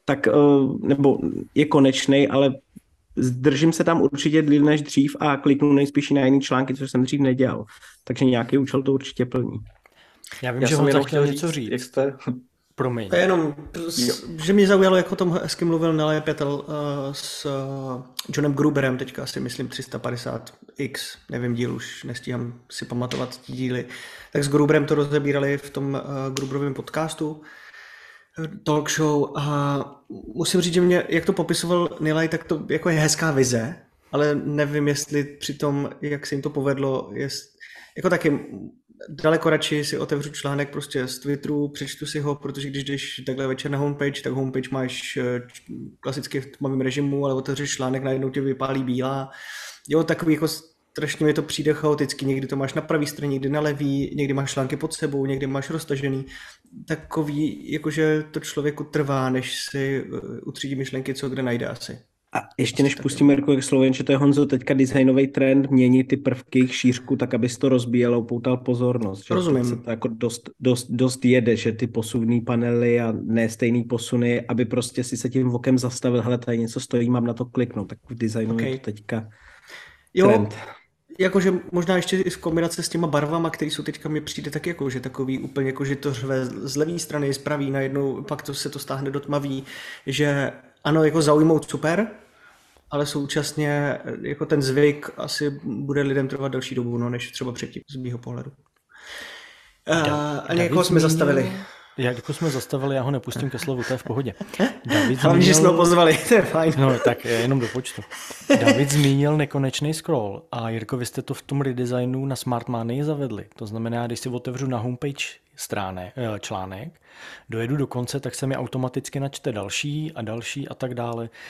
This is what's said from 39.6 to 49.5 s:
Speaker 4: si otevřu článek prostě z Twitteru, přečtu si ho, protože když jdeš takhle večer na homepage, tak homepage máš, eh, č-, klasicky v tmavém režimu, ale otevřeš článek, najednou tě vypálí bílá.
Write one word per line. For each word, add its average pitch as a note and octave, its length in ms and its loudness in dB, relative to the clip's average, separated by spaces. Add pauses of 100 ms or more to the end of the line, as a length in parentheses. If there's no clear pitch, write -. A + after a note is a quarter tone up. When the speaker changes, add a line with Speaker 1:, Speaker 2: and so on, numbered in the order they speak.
Speaker 4:
si C#3+ 140 -4
otevřu D3 320 -4
článek C#3+ 400 -4
prostě C#3 380 -4
z B2+ 100 -10
Twitteru, C#3+ 500 -2
přečtu C#3+ 380 -10
si D3 140 -6
ho, C#3+ 140 -2
protože C#3 360 -8
když C#3 140 -6
jdeš C#3 420 -8
takhle C3+ 200 -2
večer C3 240 -4
na C#3 80 -2
homepage, C#3+ 440 -2
tak C3 100 -4
homepage C3 400 -2
máš, B2+ 440 -6
eh, B2 260 -2 (100)
č-, - 100 -20 (380)
klasicky C#3 400 -6
v B2 60 -8
tmavém C3+ 340 -4
režimu, C#3 440 -2
ale C3+ 100 0
otevřeš C3+ 360 -4
článek, C3 320 -4
najednou C3+ 280 -2
tě C#3+ 100 -2
vypálí C3+ 440 -2
bílá. C3 460 -2 (580)